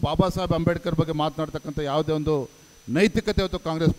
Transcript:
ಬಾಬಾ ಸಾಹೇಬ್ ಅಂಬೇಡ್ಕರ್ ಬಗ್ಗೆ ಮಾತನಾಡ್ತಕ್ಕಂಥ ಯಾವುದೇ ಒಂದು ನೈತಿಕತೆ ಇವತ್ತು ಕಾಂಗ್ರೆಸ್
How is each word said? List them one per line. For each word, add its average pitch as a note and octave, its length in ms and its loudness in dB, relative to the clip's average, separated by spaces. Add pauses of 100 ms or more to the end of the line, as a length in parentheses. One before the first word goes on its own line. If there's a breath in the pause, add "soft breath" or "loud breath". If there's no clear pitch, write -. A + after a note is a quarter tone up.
ಬಾಬಾ D#3+ 220 2
ಸಾಹೇಬ್ F3 300 0
ಅಂಬೇಡ್ಕರ್ E3 420 0
ಬಗ್ಗೆ D#3+ 220 0
ಮಾತನಾಡ್ತಕ್ಕಂಥ D#3 560 -6 (140)
ಯಾವುದೇ D#3 260 0
ಒಂದು D#3 180 0 (520 soft breath)
ನೈತಿಕತೆ G3+ 560 2
ಇವತ್ತು F3+ 240 -6
ಕಾಂಗ್ರೆಸ್ D#3+ 300 2